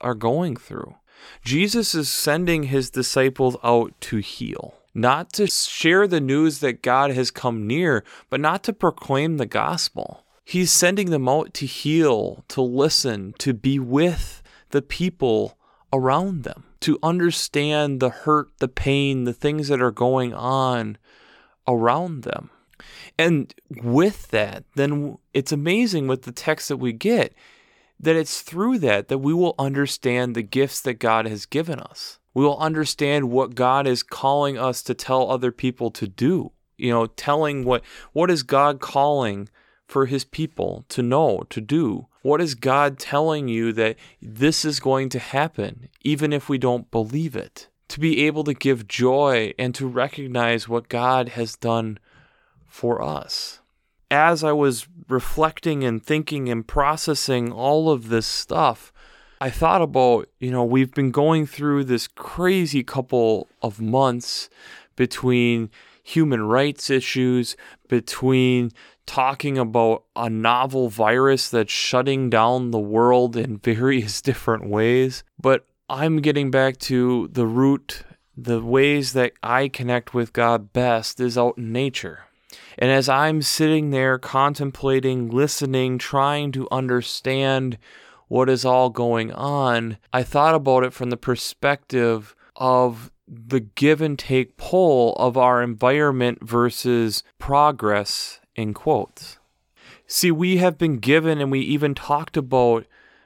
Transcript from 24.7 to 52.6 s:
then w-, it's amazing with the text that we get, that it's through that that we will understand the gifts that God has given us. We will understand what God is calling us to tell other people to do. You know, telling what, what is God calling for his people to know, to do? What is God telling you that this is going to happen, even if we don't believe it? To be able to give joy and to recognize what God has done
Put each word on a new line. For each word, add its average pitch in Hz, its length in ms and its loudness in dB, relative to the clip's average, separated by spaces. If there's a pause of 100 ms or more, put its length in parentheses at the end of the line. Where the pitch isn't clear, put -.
then 139 140 2
w-, 147 280 -4 (160)
it's 139 180 0
amazing 170 560 0
with 131 160 -2
the 123 80 -14
text - 380 -4
that 143 80 -4
we 123 160 -2
get, 190 400 0 (640)
that 160 160 2
it's - 260 -4
through 214 380 -2
that 104 300 0
that 135 100 -2
we 143 140 0
will 175 260 2
understand 135 760 -2
the 117 60 -4
gifts 131 400 -2
that 123 140 -4
God 113 320 0
has 107 180 -8
given 156 340 -6
us. - 380 -18 (160)
We 131 100 2
will 143 140 2
understand 147 720 0
what 123 260 0
God 131 300 2
is 123 160 0
calling 139 560 -2
us 127 260 -2
to 127 100 -4
tell 131 360 0
other 127 220 -2
people 123 400 -4
to 110 160 -8
do. 135 460 -2 (240)
You 123 140 -2
know, 117 140 2
telling 143 600 -2
what, 123 180 0 (300)
what 175 180 2
is 156 100 0
God 139 380 2
calling 127 720 -2 (360)
for 135 220 0
his 131 160 -4
people 120 640 -8
to 127 140 -2
know, 127 460 2
to 117 120 -8
do? 110 460 -2 (160)
What 147 180 2
is 151 140 -4
God 135 420 0
telling 151 500 -2
you 113 260 -2
that 110 240 0 (240)
this 123 420 0
is 151 160 -2
going 135 300 0
to 127 100 -8
happen, 117 720 -4 (120)
even 147 320 0
if 143 160 -4
we 139 80 0
don't 123 320 -2
believe 123 460 -4
it? - 320 -14 (220)
To - 100 -12
be 151 260 2
able 151 200 -2
to 147 80 -2
give 120 340 -2
joy 127 720 2
and 123 160 -4
to 135 120 -6
recognize 123 800 -2
what 117 180 -4
God 123 420 0
has 117 260 -8
done 113 440 -2 (680)